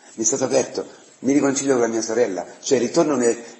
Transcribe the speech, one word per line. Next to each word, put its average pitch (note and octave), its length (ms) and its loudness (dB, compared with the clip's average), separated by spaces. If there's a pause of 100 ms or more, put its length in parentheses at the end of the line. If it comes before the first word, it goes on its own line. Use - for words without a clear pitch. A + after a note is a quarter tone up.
(140)
mi A2+ 100 -6
è - 20 -4
stato C3+ 160 -2
aperto, B2 420 -2 (360)
mi B2 120 0
riconcilio C#3 420 2
con A#2+ 80 2
la A2+ 60 2
mia A2+ 140 -2
sorella, A2 420 -2 (160)
cioè B2+ 200 0
ritorno C3 340 2
nel, A#2 260 2 (200)